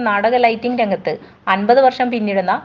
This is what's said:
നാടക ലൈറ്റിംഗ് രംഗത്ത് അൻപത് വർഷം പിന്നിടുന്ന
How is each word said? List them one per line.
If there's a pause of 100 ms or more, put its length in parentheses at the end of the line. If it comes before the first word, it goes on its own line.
നാടക
ലൈറ്റിംഗ്
രംഗത്ത് (340)
അൻപത്
വർഷം
പിന്നിടുന്ന